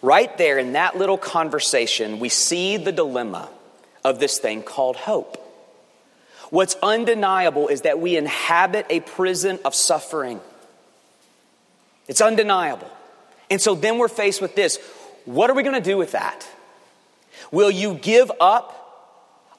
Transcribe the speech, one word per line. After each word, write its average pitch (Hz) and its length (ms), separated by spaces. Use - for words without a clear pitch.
Right 175 380
there 147 200
in 127 140
that 170 240
little 190 220
conversation, 139 1000
we 120 120
see 185 460
the 190 160
dilemma 123 580
of 131 160
this 139 200
thing 110 240
called 127 340
hope. - 420
What's 185 320
undeniable 190 840
is 139 140
that 156 180
we 175 160
inhabit 175 760
a 170 100
prison 185 640
of 139 100
suffering. 139 680
It's 135 120
undeniable. 202 680
And 196 120
so 208 140
then 214 240
we're 240 100
faced 202 320
with 185 140
this. 190 240
What 175 260
are 269 40
we 269 80
gonna 269 180
do 196 160
with 175 160
that? - 340
Will 208 200
you 196 240
give 220 460
up 196 380